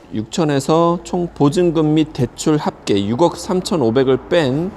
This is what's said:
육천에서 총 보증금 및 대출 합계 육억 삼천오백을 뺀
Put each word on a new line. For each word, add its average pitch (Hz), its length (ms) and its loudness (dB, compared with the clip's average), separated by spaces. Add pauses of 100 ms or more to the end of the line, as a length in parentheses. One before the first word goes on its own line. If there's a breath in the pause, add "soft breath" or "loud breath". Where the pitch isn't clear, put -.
(120)
육천에서 160 920 0
총 175 240 -4
보증금 151 680 2
및 156 180 0
대출 147 440 -2
합계 101 500 -2
육억 147 300 0
삼천오백을 135 920 0
뺀 160 480 0